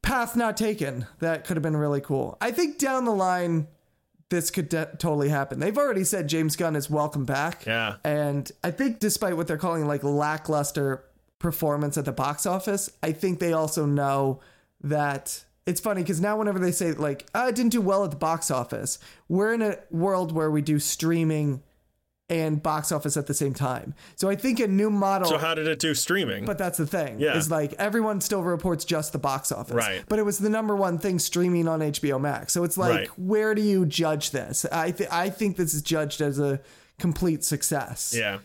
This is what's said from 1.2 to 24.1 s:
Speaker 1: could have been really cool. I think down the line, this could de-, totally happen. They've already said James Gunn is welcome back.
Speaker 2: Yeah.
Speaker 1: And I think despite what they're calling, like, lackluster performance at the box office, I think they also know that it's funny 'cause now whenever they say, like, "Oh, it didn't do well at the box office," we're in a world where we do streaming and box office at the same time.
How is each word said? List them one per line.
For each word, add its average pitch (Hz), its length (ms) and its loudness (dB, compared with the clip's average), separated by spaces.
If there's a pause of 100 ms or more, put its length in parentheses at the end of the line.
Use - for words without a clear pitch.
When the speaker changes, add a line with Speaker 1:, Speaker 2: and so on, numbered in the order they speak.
Speaker 1:
could 170 120 -2
have 147 60 -2
been 156 140 0
really 147 240 2
cool. 135 380 -2
I 240 120 -2
think 302 260 0
down 262 280 2
the 233 100 2
line, 175 520 2 (640)
this 170 220 0
could 151 180 -2
de-, 160 200 0 (100)
totally 147 300 2
happen. 139 300 0
They've 208 180 0
already 247 260 2
said 185 240 0
James 156 280 0
Gunn 165 200 0
is 143 140 -2
welcome 147 360 0
back. 139 400 -2
Speaker 2:
Yeah. 113 380 0
Speaker 1:
And 147 480 0 (120)
I 175 80 -2
think 240 280 -2
despite 208 360 0
what 165 120 -2
they're 160 100 -2
calling, 165 300 0
like, 143 160 0
lackluster 147 1000 0 (360)
performance 147 580 0
at 139 80 -2
the 143 60 -2
box 139 340 -2
office, 196 440 -2 (120)
I 160 100 -2
think 175 280 -2
they 170 140 0
also 156 320 0
know 139 540 2 (420)
that 143 600 -2 (220)
it's 180 140 -2
funny 190 240 -2
'cause 160 160 0
now 208 180 2
whenever 208 220 0
they 180 140 2
say, 175 180 0
like, 143 420 -2
"Oh, 247 140 2
it 233 80 0
didn't 233 160 4
do 240 80 2
well 196 240 4
at 170 80 -2
the 143 60 -6
box 160 340 0
office," 120 480 -4 (300)
we're 196 240 2
in 233 80 2
a 208 160 0 (140)
world 180 420 2
where 156 180 2
we 151 100 2
do 147 180 2
streaming 156 840 0 (680)
and 156 340 0
box 156 280 0
office 151 260 -2
at 143 100 -4
the 143 60 -2
same 139 200 0
time. 127 400 -4 (220)